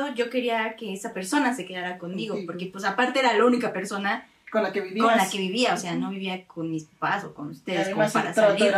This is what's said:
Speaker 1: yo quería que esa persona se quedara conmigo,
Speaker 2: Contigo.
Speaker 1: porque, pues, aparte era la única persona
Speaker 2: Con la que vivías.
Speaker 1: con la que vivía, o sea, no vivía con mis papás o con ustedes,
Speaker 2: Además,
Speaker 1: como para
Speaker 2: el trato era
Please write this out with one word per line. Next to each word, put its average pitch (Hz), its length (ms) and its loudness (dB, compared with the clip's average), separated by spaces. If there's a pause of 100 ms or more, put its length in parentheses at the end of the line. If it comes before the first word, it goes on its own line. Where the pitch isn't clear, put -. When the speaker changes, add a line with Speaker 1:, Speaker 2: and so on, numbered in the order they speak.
(160)
Speaker 1:
yo 240 140 0
quería 226 440 0
que 202 180 -8
esa 196 220 -8
persona 254 400 0
se 180 100 -6
quedara 180 320 -8
conmigo, 196 380 -6
Speaker 2:
Contigo. 180 180 -8
Speaker 1:
porque, 180 140 -8
pues, 190 180 -10
aparte 247 360 0
era 240 180 4
la 226 60 8
única 247 280 4
persona 202 540 -4 (240)
Speaker 2:
Con 220 140 2
la 190 80 -2
que 202 80 -2
vivías. 190 260 0
Speaker 1:
con 226 100 6
la 190 140 4
que 202 80 -4
vivía, 190 360 2
o - 20 -2
sea, 175 180 -4
no 180 160 -2
vivía 190 380 -6
con 165 240 -8
mis 156 140 -6
papás - 360 -4
o - 120 -12
con 147 160 -10
ustedes, 180 360 -2
Speaker 2:
Además, 214 260 2
Speaker 1:
como 220 120 2
para 175 60 -2
Speaker 2:
el - 40 -4
trato 208 300 6
era 202 140 6